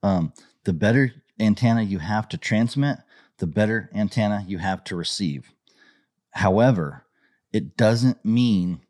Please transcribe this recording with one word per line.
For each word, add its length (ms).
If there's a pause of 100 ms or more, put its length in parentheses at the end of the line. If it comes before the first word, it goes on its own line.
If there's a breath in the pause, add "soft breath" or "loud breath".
Um, 300 (320 soft breath)
the 80
better 400 (260)
antenna 440
you 160
have 300
to 80
transmit, 600 (400 soft breath)
the 100
better 460
antenna 540
you 100
have 280
to 100
receive. 580 (760 soft breath)
However, 760 (480)
it 240
doesn't 480
mean 640